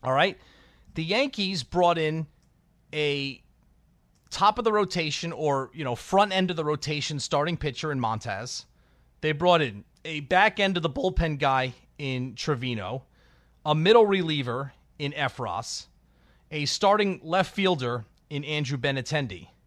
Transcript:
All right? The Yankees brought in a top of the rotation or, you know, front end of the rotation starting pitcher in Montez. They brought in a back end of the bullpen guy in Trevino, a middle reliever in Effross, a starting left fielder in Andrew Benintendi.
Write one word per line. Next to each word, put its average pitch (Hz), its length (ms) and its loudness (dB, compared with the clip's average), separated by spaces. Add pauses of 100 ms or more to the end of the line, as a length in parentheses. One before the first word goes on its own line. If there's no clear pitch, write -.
All 127 100 -2
right? 170 260 2 (560)
The 165 100 -4
Yankees 196 580 -2
brought 175 360 2
in 160 280 -2 (680)
a 143 480 -4 (880)
top 208 280 2
of 233 60 -2
the 220 80 4
rotation 175 600 0
or, 139 420 0
you 151 100 -6
know, 123 100 -2
front 196 380 2
end 190 180 2
of 170 60 -2
the 156 80 -2
rotation 147 560 -4
starting 156 380 -2
pitcher 151 340 -4
in 131 80 -2
Montez. 113 640 -4 (560)
They 156 120 0
brought 170 280 4
in 107 240 -4 (220)
a 156 140 -6
back 185 380 4
end 196 200 0
of 165 40 -4
the 165 60 0
bullpen 170 500 0
guy 131 360 0 (240)
in 131 360 -4
Trevino, 123 720 -4 (600)
a 151 80 4
middle 208 320 8
reliever 143 680 -2 (260)
in 139 140 -4
Effross, 120 760 -4 (640)
a 151 140 -4
starting 196 580 2
left 175 320 0
fielder 127 520 0 (240)
in 143 140 -6
Andrew 147 340 -4
Benintendi. 135 680 -4 (180)